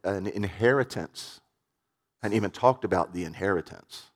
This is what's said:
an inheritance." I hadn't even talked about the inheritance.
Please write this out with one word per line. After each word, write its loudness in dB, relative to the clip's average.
an -2
inheritance." 0
I -4
hadn't 0
even 0
talked 4
about 2
the -4
inheritance. -4